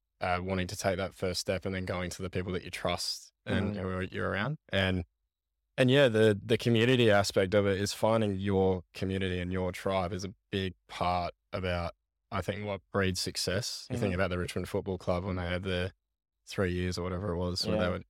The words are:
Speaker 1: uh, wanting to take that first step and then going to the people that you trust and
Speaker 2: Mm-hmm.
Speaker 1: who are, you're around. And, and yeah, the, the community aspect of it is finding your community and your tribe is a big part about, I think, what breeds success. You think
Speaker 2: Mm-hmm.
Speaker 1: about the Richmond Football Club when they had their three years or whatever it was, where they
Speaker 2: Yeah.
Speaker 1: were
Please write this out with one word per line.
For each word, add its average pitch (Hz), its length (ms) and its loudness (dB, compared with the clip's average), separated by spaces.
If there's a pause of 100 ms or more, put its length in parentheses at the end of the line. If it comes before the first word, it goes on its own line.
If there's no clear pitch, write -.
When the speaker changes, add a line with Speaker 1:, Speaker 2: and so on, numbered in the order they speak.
(200)
Speaker 1:
uh, 90 220 0
wanting 92 240 -2
to 95 100 -10
take 92 220 -2
that 85 160 -6
first 90 260 -4
step 95 240 -4
and 98 100 -4
then 92 120 -6
going 90 240 -6
to - 100 -12
the 95 80 -6
people 92 240 -6
that 87 100 -4
you 90 80 -14
trust - 640 -6 (140)
and 101 240 0
Speaker 2:
Mm-hmm. 101 120 -6
Speaker 1:
who 92 60 -4
are, 92 140 -4
you're 98 260 -4
around. 107 300 -2 (100)
And, 92 360 2 (760)
and 127 120 6
yeah, 139 180 8
the, 110 360 6
the 110 140 2
community 117 520 6
aspect 101 440 4
of 101 120 6
it 98 140 2
is 101 140 -2
finding 110 420 2
your 95 460 2 (100)
community 95 480 -2
and 90 100 -4
your 92 220 -2
tribe 95 400 -2
is 95 120 -6
a 92 100 -10 (160)
big 95 240 -4 (140)
part 87 440 -2 (200)
about, 90 420 -4 (360)
I 95 120 -2
think, 104 240 -6
what 98 160 -6 (100)
breeds 95 280 2
success. - 680 -4
You - 60 -6
think 98 160 0
Speaker 2:
Mm-hmm. 90 80 0
Speaker 1:
about 92 100 0
the 90 80 -4
Richmond 90 300 -6
Football 92 300 -4
Club 90 260 -4
when 92 120 -4
they 90 100 -6
had 90 160 -4
their 92 300 -2 (540)
three 92 260 -2
years 90 260 -2
or 87 40 -4
whatever 90 300 -4
it 85 60 -4
was, 90 280 -4
where 107 120 0
they 107 60 2
Speaker 2:
Yeah. 92 60 0
Speaker 1:
were 90 200 -6